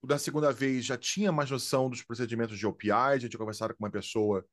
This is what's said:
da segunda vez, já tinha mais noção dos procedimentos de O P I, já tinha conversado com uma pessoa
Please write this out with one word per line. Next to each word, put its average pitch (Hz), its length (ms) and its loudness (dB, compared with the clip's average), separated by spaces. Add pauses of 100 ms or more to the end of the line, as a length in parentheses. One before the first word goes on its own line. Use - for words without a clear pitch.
da 139 140 2
segunda 147 340 2
vez, 127 320 0
já 123 140 -4
tinha 202 320 0
mais 147 200 0
noção 131 380 0
dos 127 140 -8
procedimentos 113 560 -4
de 107 80 0
O 101 60 2
P - 160 -4
I, 127 320 4
já 120 80 -6
tinha - 100 -10
conversado 110 380 -4
com 104 80 -6
uma 104 60 -2
pessoa 104 520 0 (100)